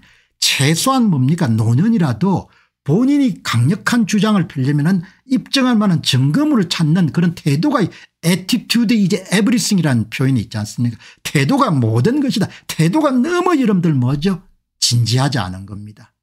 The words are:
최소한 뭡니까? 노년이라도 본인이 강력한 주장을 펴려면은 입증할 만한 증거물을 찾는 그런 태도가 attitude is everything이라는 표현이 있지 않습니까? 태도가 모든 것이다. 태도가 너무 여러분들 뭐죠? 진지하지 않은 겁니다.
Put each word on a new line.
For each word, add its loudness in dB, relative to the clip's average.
최소한 0
뭡니까? 2
노년이라도 0
본인이 2
강력한 0
주장을 0
펴려면은 0
입증할 0
만한 2
증거물을 0
찾는 0
그런 0
태도가 0
attitude 0
is 0
everything이라는 0
표현이 0
있지 -10
않습니까? -4
태도가 0
모든 2
것이다. -2
태도가 0
너무 0
여러분들 2
뭐죠? -2
진지하지 0
않은 -8
겁니다. -18